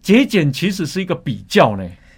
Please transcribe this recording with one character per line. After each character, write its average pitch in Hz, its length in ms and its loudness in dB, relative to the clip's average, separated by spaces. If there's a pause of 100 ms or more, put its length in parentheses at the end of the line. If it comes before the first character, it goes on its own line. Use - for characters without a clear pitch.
节 240 240 4
俭 156 260 0
其 170 180 -4
实 185 160 -6
是 185 160 -6
一 185 40 -8
个 180 100 -4
比 101 320 -10
较 123 300 4
呢。 92 120 -10 (280)